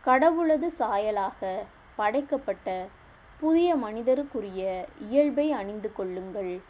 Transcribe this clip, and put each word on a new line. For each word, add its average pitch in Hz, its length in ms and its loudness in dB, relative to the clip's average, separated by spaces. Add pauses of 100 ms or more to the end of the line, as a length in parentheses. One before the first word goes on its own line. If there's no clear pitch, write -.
கடவுளது 311 600 4 (120)
சாயலாக 202 840 -2 (340)
படைக்கப்பட்ட 208 880 -2 (520)
புதிய 330 380 4
மனிதருக்குரிய 214 1080 -2 (160)
இயல்பை 285 520 2
அணிந்து 208 400 -6
கொள்ளுங்கள். 185 760 -6